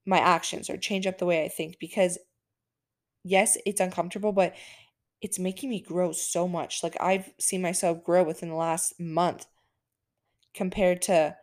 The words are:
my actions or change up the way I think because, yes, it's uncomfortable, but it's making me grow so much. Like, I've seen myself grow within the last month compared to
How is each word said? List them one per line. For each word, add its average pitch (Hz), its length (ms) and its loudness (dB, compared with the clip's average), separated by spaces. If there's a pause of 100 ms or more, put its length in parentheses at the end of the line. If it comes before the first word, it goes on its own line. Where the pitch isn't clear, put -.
my 185 140 2
actions - 500 2
or - 80 -6
change 190 300 -4
up 185 120 -2
the 180 80 0
way 165 180 2
I 165 40 -4
think 165 320 -8
because, 175 380 0 (1040)
yes, 190 400 4
it's 202 160 -2
uncomfortable, 185 520 -2
but 185 220 2 (680)
it's 202 160 -6
making 185 320 -4
me 214 100 -4
grow 175 320 -2
so 170 340 -2
much. 170 360 -6
Like, 165 180 -4
I've 190 400 0
seen 185 220 -2
myself 170 420 -2
grow 175 200 4
within 165 260 -4
the 160 60 -6
last 165 440 -2
month 170 460 0 (1040)
compared 185 500 0
to 160 400 4